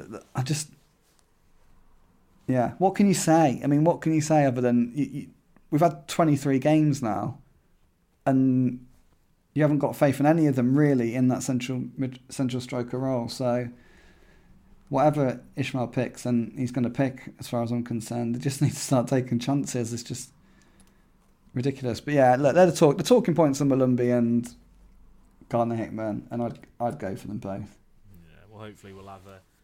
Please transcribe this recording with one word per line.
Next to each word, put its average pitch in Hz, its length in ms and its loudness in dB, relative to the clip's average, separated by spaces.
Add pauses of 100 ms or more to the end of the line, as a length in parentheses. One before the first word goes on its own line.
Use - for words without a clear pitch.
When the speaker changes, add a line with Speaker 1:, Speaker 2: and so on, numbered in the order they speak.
(360)
Speaker 1:
I 131 60 -4
just, 147 280 -4 (1800)
yeah. 123 320 0
What 190 160 2
can 202 120 4
you 190 60 6
say? 160 500 2
I 139 40 -2
mean, 147 160 4
what 160 180 2
can 160 120 0
you 156 80 2
say 151 240 2
other 127 160 0
than 120 340 2
you, 143 100 -2
you, - 220 -10 (440)
we've 151 100 2
had 165 260 0
twenty-three 143 520 2
games 151 420 2
now, 110 360 -6 (880)
and 131 600 2 (680)
you 147 80 0
haven't 151 180 4
got 120 160 -2
faith 135 240 2
in 139 60 2
any 156 220 4
of 135 80 2
them 127 200 2
really 131 400 2
in 127 140 2
that 123 140 0
central 127 400 -4 (120)
mid, 131 240 -6 (100)
central 127 300 -4
striker 123 380 -8
role. 127 320 -4
So 123 400 -2 (1200)
whatever 143 520 2 (140)
Ishmael 131 320 -4
picks, 120 380 -6
and 120 340 -2
he's 123 120 -4
gonna 120 180 -2
pick, 131 500 -6
as - 80 -16
far 117 160 -2
as 113 80 -4
I'm 120 120 -4
concerned, 117 520 -6
they 123 40 -6
just 131 220 -4
<laughs> - 20 -2
need 120 100 2
to - 60 -10
start 123 280 0
taking 127 320 0
chances. 131 540 -4
It's 117 100 -8
just - 280 -12 (1200)
ridiculous. 127 480 -4
But 147 140 -4
yeah, 127 220 6
look, 139 180 2
they're 180 100 8
the 160 100 2
talk, 147 220 4
the 165 60 -4
talking 214 320 4
points 147 260 2
are 143 40 0
Molumby 127 500 2
and 120 380 0 (960)
Gardner 117 260 0
Hickman, 110 540 -8
and 120 140 -6
I'd, - 160 -8 (200)
I'd 120 200 -6
go 98 160 -8
for - 120 -14
them 107 100 -10
both. 98 400 -12 (340)
Speaker 2:
Yeah, 82 380 -20
well, 107 120 -20
hopefully 104 300 -20
we'll 98 160 -20
have, 95 200 -20
uh, 95 100 -20 (260)